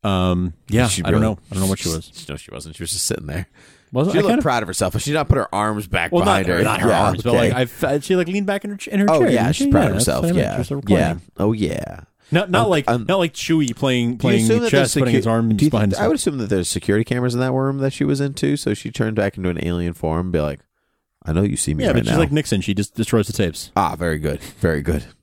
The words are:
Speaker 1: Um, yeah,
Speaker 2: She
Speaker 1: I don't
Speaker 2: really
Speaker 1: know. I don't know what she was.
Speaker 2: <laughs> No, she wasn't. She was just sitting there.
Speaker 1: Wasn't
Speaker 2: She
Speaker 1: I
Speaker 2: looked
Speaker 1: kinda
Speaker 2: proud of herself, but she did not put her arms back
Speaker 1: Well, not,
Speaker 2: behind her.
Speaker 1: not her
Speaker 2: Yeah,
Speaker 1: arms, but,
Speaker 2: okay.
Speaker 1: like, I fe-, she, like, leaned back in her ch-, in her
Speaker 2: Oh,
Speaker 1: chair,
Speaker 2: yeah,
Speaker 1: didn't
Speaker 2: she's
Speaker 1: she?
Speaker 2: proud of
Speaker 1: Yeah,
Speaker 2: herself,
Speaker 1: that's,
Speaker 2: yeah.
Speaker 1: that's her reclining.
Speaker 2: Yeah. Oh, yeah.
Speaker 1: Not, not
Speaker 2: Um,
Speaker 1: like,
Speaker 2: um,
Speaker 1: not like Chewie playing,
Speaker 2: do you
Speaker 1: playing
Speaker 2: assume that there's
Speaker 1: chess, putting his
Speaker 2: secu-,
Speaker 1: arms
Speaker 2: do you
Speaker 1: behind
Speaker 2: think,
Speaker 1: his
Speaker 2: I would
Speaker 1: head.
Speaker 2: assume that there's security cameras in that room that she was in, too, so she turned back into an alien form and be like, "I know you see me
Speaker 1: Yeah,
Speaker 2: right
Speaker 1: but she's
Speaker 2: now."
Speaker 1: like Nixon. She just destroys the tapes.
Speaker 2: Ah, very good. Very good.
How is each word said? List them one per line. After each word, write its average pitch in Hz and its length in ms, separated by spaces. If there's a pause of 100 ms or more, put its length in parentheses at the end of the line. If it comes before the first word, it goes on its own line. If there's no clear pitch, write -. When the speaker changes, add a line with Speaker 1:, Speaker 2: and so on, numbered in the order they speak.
Speaker 1:
Um, 90 480 (160)
yeah, 117 180
Speaker 2:
She 95 160
Speaker 1:
I - 80
don't 80 100
Speaker 2:
really 110 120
Speaker 1:
know. - 60 (120)
I 101 40
don't 95 80
know 95 60
what 95 100
she 85 100
was. - 360
Speaker 2:
<laughs> - 40
No, 71 80
she - 140
wasn't. 73 260
She 85 60
was 82 80
just - 140
sitting - 220
there. 85 200 (460)
Speaker 1:
Wasn't 147 200
Speaker 2:
She 175 60
Speaker 1:
I - 40
Speaker 2:
looked 202 80
Speaker 1:
kinda 254 100
Speaker 2:
proud 127 220
of 92 40
herself, 92 260
but 107 100
she 143 80
did 151 60
not 147 120
put - 80
her - 160
arms 104 340
back 87 240
Speaker 1:
Well, 175 140
not, 180 200
Speaker 2:
behind - 20
her. 87 160
Speaker 1:
not 107 180
her 117 80
Speaker 2:
Yeah, 95 160
Speaker 1:
arms, 107 180
but, 120 60
Speaker 2:
okay. 120 220
Speaker 1:
like, - 20
I 127 120
fe-, 143 360
she, 185 140
like, 175 120
leaned 190 200
back 196 180
in 208 60
her 202 60
ch-, - 100
in 202 120
her 202 100
Speaker 2:
Oh, 160 100
Speaker 1:
chair, - 100
Speaker 2:
yeah, 240 140
Speaker 1:
didn't 156 120
Speaker 2:
she's 277 120
Speaker 1:
she? 277 40
Speaker 2:
proud - 140
of 131 40
Speaker 1:
Yeah, 98 40
Speaker 2:
herself, - 320
Speaker 1:
that's, 175 120
Speaker 2:
yeah. 50 200
Speaker 1:
that's - 120
her 139 80
reclining. 82 420
Speaker 2:
Yeah. - 0 (180)
Oh, 104 160
yeah. - 460 (320)
Speaker 1:
Not, 185 200
not 208 140
Speaker 2:
Um, 208 60
Speaker 1:
like, 151 180
Speaker 2:
um, 117 180
Speaker 1:
not 190 120
like 170 140
Chewie 151 420
playing, 123 320
Speaker 2:
do 120 60
you 120 40
Speaker 1:
playing - 280
Speaker 2:
assume 113 180
that 226 80
there's - 0
Speaker 1:
chess, 139 280
putting 123 140
his 123 140
Speaker 2:
secu-, - 40
Speaker 1:
arms 113 240
Speaker 2:
do 117 100
you 156 60
Speaker 1:
behind 104 200
Speaker 2:
think, 92 80
Speaker 1:
his 208 40
Speaker 2:
I 220 40
would 320 60
Speaker 1:
head. 294 60
Speaker 2:
assume 147 200
that 104 100
there's 92 180
security 104 380
cameras 123 300
in 123 60
that 131 120
room 135 240
that 135 160
she - 100
was 143 160
in, 139 140
too, 143 240
so 139 160
she - 160
turned 110 260
back 101 220
into 92 120
an 85 140
alien 87 300
form 80 340
and 90 60
be 82 80
like, 73 200 (640)
"I 82 80
know 85 120
you 101 120
see - 200
me - 80
Speaker 1:
Yeah, 202 80
Speaker 2:
right - 60
Speaker 1:
but 117 80
she's - 80
Speaker 2:
now." - 60
Speaker 1:
like - 120
Nixon. 143 300
She 101 120
just 101 220
destroys 110 320
the 101 60
tapes. - 440
Speaker 2:
Ah, 87 180
very 80 220
good. 76 240 (180)
Very 78 220
good. 73 240 (180)